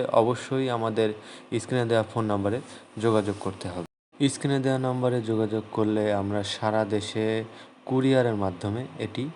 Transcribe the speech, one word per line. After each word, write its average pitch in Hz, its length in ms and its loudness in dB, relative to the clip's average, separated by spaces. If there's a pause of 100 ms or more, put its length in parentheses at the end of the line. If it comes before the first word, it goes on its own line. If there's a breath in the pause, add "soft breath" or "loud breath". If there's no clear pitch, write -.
(120)
অবশ্যই 123 580 2
আমাদের 113 380 2 (500 loud breath)
স্ক্রিনে 120 300 0
দেওয়া 113 220 4
ফোন 113 220 -2
নাম্বারে 101 260 0 (400 loud breath)
যোগাযোগ 107 400 4
করতে 95 300 -6
হবে। 87 200 -8 (320)
স্ক্রিনে 139 440 0
দেওয়া 131 220 2
নাম্বারে 127 320 0 (120)
যোগাযোগ 110 420 0
করলে 107 320 2 (100)
আমরা 101 260 0 (140)
সারা 110 300 0
দেশে 107 400 -2 (640 loud breath)
কুরিয়ারের 131 500 4
মাধ্যমে 101 460 -2 (160)
এটি 110 240 -4 (140)